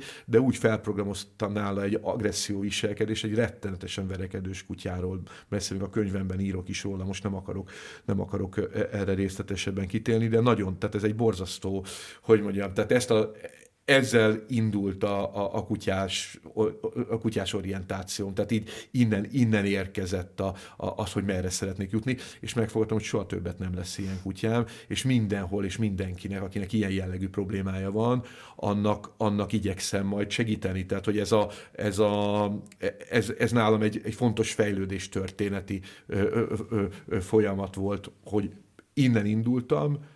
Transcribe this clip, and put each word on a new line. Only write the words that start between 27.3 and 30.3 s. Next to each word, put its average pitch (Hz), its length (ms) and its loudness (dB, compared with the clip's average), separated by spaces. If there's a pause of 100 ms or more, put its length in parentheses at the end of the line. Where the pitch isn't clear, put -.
van, 117 320 2 (320)
annak, 101 640 0
annak 101 360 2
igyekszem 101 520 0
majd 101 260 0